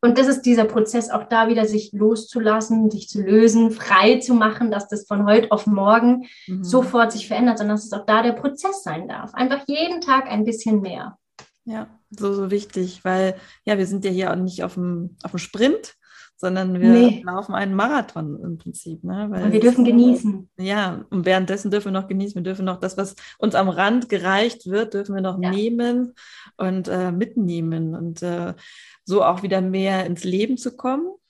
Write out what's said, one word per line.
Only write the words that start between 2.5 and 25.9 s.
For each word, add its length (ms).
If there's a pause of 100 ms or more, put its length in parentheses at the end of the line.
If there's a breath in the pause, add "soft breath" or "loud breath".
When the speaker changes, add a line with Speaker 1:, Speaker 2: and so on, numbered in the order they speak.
Speaker 1:
sich 160
zu 140
lösen, 500
frei 460
zu 160
machen, 360
dass 200
das 180
von 180
heute 240
auf 160
morgen 640 (180 loud breath)
Speaker 2:
Mhm. 160
Speaker 1:
sofort 520
sich 160
verändert, 280
sondern 200
dass 80
es 80
auch 120
da 160
der 120
Prozess 500
sein 240
darf. 260
Einfach 320
jeden 360
Tag 280
ein 140
bisschen 380
mehr. 360 (460)
Speaker 2:
Ja, 240 (220)
so, 240
so 180
wichtig, 540
weil, 300 (280 loud breath)
ja, 140
wir 100
sind 160
ja 80
hier 200
auch 40
nicht 300
auf 80
dem, 500
auf 80
dem 60
Sprint, 560 (420 soft breath)
sondern 460
wir 80
Speaker 1:
Nee. 360
Speaker 2:
laufen 300
einen 180
Marathon 680
im 140
Prinzip, 480
ne? 240
Weil 160
Speaker 1:
Und 80
wir 60
Speaker 2:
es 40
Speaker 1:
dürfen 220
Speaker 2:
ist 60
Speaker 1:
genießen. 580 (100)
Speaker 2:
Ja, 500
und 160
währenddessen 460
dürfen 220
wir 80
noch 80
genießen. 260
Wir 80
dürfen 220
noch 160
das, 160
was 180 (220 loud breath)
uns 180
am 140
Rand 400
gereicht 600
wird, 240
dürfen 220
wir 60
noch 200
Speaker 1:
Ja. 100
Speaker 2:
nehmen 640 (440 loud breath)